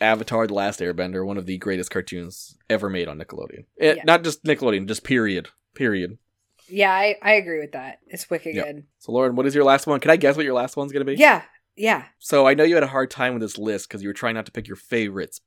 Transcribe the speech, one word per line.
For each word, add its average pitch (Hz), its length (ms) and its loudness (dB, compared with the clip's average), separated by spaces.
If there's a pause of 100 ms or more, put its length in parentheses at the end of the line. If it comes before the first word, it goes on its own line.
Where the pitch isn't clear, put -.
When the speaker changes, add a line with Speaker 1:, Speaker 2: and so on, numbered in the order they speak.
Speaker 1:
Avatar: 110 460 2
The 101 80 -6
Last 101 260 -4
Airbender, 90 460 -4
one 101 100 -6
of 95 80 -8
the 92 140 -6
greatest 92 320 -4
cartoons 90 640 -10 (140)
ever 107 180 0
made 90 180 -4
on 76 120 -12
Nickelodeon. - 480 -14 (120)
Eh, 151 180 4
Speaker 2:
Yeah. - 80 -14
Speaker 1:
not 170 200 4
just 160 200 -6
Nickelodeon, 113 440 0
just 107 160 -6
period. 104 460 -2 (240)
Period. 101 420 -4 (540)
Speaker 2:
Yeah, 196 200 2
I, 202 300 0
I 208 140 2
agree 170 260 0
with 147 120 -12
that. 135 340 -14
It's - 240 -14
wicked 165 240 -6
Speaker 1:
Yep. 101 100 -4
Speaker 2:
good. 147 200 -12 (140)
Speaker 1:
So, - 140 -10
Lauren, 123 240 2
what 131 80 0
is 139 100 2
your 143 100 4
last 135 220 6
one? 143 140 0
Can - 100 2
I 165 60 10
guess 143 200 4
what 151 100 -2
your 131 80 -2
last 123 200 -2
one's 143 160 -6
gonna 139 140 -2
be? 139 120 -4
Speaker 2:
Yeah, 240 260 6 (340)
yeah. 196 280 -2 (140)
Speaker 1:
So 139 280 4
I 135 80 8
know 156 100 6
you 165 100 4
had 156 100 6
a - 40 0
hard 131 220 -2
time 127 240 -4
with 113 80 -6
this 107 160 -8
list 104 320 -6
'cause 101 120 -12
you 101 60 -6
were 98 60 -6
trying 113 220 -4
not 110 100 -8
to - 60 -20
pick 110 140 -10
your 101 100 -14
favorites, 101 720 -6